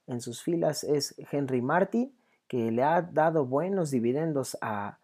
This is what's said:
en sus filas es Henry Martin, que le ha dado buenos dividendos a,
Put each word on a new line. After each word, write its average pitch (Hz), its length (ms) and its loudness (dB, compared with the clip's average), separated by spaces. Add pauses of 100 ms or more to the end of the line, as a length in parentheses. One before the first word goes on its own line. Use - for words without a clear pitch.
en 120 140 -6
sus 120 220 -10
filas 165 420 0
es 143 300 0 (180)
Henry 131 300 0
Martin, 190 500 0 (340)
que 117 240 0
le 117 120 2
ha 165 200 4
dado 156 440 2
buenos 165 440 0
dividendos 135 720 0
a, 104 440 -6